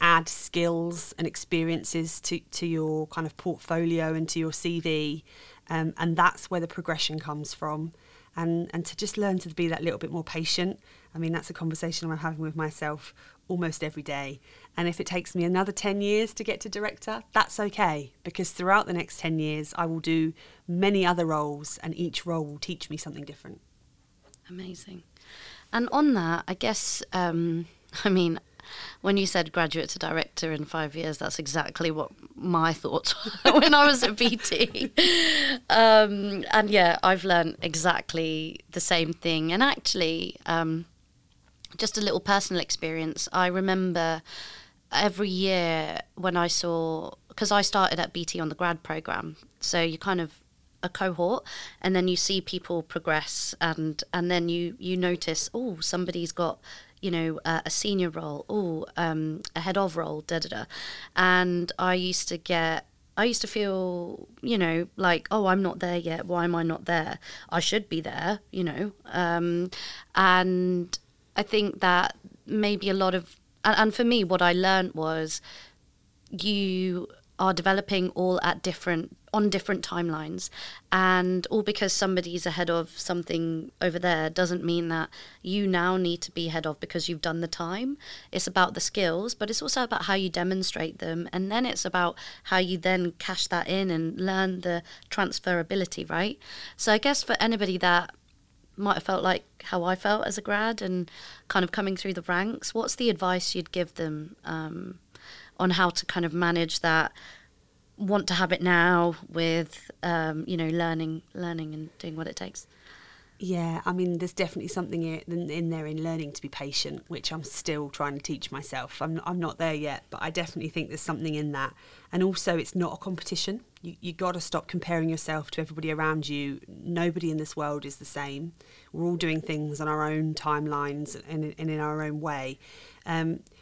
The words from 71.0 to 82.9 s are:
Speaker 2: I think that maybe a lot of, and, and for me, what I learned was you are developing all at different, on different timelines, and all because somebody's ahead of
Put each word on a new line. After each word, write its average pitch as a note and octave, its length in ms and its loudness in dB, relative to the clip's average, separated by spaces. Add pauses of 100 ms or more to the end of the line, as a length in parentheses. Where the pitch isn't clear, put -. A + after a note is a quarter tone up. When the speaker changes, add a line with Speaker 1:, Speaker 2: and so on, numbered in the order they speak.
Speaker 2:
I G3+ 60 2
think G#3 380 0
that F3+ 360 4 (300)
maybe G#3 440 0
a F#3+ 40 2
lot F#3+ 220 2
of, F3+ 200 -6 (280)
and, G#3+ 160 4
and G#3+ 160 4
for B3 80 2
me, A#3 200 6
what F3+ 180 2
I F3 120 8
learned F#3 400 4
was D#3+ 480 -2 (880)
you F#3 800 -2 (300)
are F#3+ 160 4
developing F#3+ 580 2
all F3+ 300 2
at - 220 0
different, E3+ 540 -2 (160)
on G#3 160 4
different F#3+ 360 0
timelines, E3+ 640 -4 (400)
and F#3 580 4
all A3 140 2
because G#3 300 0
somebody's F3+ 540 0
ahead E3+ 240 0
of E3+ 220 0